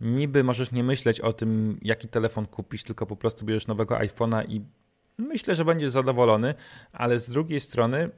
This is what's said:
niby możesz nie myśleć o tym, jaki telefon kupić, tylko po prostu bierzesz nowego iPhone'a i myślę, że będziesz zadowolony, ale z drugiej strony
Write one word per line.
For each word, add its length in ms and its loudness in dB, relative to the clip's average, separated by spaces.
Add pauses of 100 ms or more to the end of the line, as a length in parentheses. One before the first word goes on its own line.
niby 440 2
możesz 280 -2
nie 120 0
myśleć 360 2
o 120 0
tym, 500 0
jaki 260 -2
telefon 380 -2
kupić, 380 -10
tylko 220 -8
po 100 -10
prostu 280 -4
bierzesz 220 -2
nowego 280 -2
iPhone'a 540 0
i 120 -4 (580)
myślę, 360 -2
że 100 0
będziesz 260 2
zadowolony, 640 4 (380)
ale 260 2
z 120 -8
drugiej 300 -2
strony 580 0